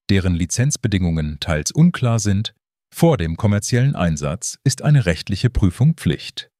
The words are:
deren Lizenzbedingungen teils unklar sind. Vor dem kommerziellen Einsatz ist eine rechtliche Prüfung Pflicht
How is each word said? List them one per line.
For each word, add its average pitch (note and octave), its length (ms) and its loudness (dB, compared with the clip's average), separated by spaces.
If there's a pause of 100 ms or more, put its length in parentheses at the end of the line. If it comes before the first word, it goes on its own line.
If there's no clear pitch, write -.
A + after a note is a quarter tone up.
deren F#2 240 2
Lizenzbedingungen F2 1040 -2
teils D2+ 320 -2
unklar B2+ 480 2
sind. G2+ 340 0 (400)
Vor E3 240 2
dem E2 180 -2
kommerziellen A2+ 600 0
Einsatz D2+ 680 -4
ist - 180 -2
eine D3 240 2
rechtliche F#2+ 440 -2
Prüfung D3+ 460 2
Pflicht - 540 -6 (100)